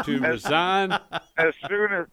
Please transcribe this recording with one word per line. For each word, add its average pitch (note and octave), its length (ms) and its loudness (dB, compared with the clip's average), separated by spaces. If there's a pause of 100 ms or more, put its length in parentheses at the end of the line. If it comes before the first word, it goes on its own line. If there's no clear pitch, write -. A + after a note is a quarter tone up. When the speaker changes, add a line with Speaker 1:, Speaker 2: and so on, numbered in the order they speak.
Speaker 1:
<laughs> - 40 -4
Speaker 2:
to C#3+ 100 -2
Speaker 1:
As B2 60 -2 (220)
Speaker 2:
resign? F#3 540 2 (400)
Speaker 1:
as D#3+ 160 2 (140)
soon G3+ 260 -2
as F3 180 -4